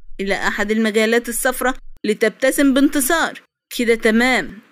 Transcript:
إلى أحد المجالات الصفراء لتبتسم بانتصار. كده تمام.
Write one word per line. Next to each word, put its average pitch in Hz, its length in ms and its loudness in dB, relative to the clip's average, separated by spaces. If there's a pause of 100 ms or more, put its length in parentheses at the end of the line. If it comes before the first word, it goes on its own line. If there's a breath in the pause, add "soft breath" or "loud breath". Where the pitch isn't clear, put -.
(200)
إلى 196 140 -4
أحد 202 360 -2
المجالات 220 580 0
الصفراء 254 460 -2 (300)
لتبتسم 262 720 2
بانتصار. 285 680 0 (360)
كده 226 160 2
تمام. 220 640 0 (140)